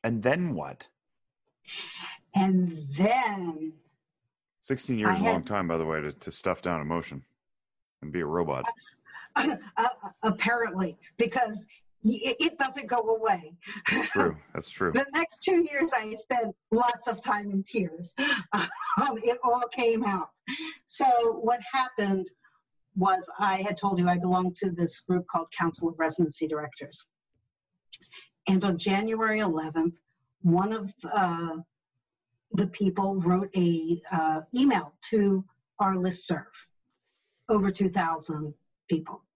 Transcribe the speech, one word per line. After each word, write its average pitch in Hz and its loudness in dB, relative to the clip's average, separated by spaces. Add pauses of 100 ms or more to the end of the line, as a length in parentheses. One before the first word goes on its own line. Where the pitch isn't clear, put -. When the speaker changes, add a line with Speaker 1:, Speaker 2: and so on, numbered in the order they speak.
Speaker 1:
And 113 0
then 151 2
what? 71 -10 (1500)
Speaker 2:
And 185 4 (240)
then 180 0 (880)
Speaker 1:
Sixteen 131 -4
years 107 2
Speaker 2:
I 92 4
Speaker 1:
is 92 0
a 190 2
long - 4
Speaker 2:
had 85 -2
Speaker 1:
time, 98 0
by 82 0
the 80 0
way, 78 -2
to, 73 -6
to - -14
stuff - -2
down 85 -2
emotion 76 -6 (760)
and 76 -12
be 87 -4
a 78 -2
robot. 76 -2
Speaker 2:
<laughs> - -6 (640)
Uh, 285 0 (220)
uh, 226 2 (380)
apparently, 220 0 (180)
because 226 0 (380)
y-, 220 2
it, 254 0
it 330 0
doesn't 269 -4
go 247 2
away. 214 0 (340)
Speaker 1:
That's - 0
true. 85 0 (160)
That's - -6
true. 90 0
Speaker 2:
<laughs> - -6
The 277 2
next 330 -2
two 349 4
years, 294 0
I 220 -4
spent 214 -2 (200)
lots 240 2
of 233 -4
time 202 -2
in 196 0
tears. 175 -4
<laughs> 285 0
Um, 220 -2
it 240 2
all 247 2 (100)
came 233 2
out. 190 -2 (560)
So 240 2
what 240 2 (120)
happened 196 0 (680)
was 185 2
I 196 2
had 202 -2
told 180 0
you 180 4
I 180 4
belonged 180 2
to 190 -2
this 170 -2
group 180 0
called 165 -4 (100)
Council 170 -2
of 160 -2
Residency 156 0
Directors. 151 -8 (1400)
And 190 4
on 180 2
January 220 0
eleventh, 160 0 (480)
one 185 4
of, 196 -6 (220)
uh, 170 0 (960)
the 202 2
people 196 0
wrote 180 2
a, 170 2
uh, 160 0 (160)
email 254 2 (180)
to 202 4 (340)
our 190 2
listserv, 180 -2 (1040)
over 202 4
two 190 2
thousand 165 -2 (360)
people. - -4 (140)